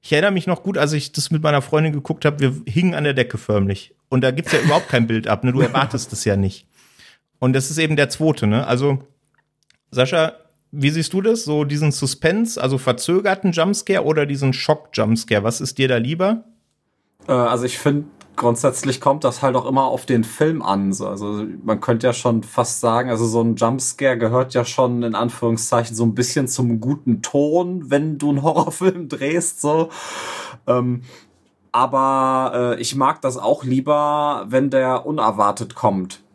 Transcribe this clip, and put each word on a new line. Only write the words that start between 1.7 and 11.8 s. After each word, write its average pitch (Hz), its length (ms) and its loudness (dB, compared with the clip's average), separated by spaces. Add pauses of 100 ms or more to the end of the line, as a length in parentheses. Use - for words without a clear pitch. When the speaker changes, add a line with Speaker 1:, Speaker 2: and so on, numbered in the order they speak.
Speaker 1:
geguckt 151 320 -4
hab, 147 160 2
wir 131 120 4 (120)
hingen 175 280 0
an 147 120 -2
der 143 80 0
Decke 120 240 0
förmlich. 98 580 -2 (140)
Und 131 120 2
da 131 100 2
gibt's 151 200 -4
ja - 80 4
überhaupt 151 300 2
kein 120 180 2
Build-up, 110 380 0
ne? 123 80 2
Du 135 80 2
erwartest 120 520 0
es - 120 -8
ja 101 100 2
nicht. 98 320 -2 (720)
Und 127 140 2
das 135 180 0
ist 151 60 -4
eben 156 180 2
der 143 140 2
zweite, 156 360 0
ne? 110 220 2
Also, 135 320 0 (920)
Sascha, 160 420 0 (380)
wie 147 180 0
siehst 160 240 -2
du 190 80 0
das? 226 240 0
So 151 180 0
diesen 147 300 0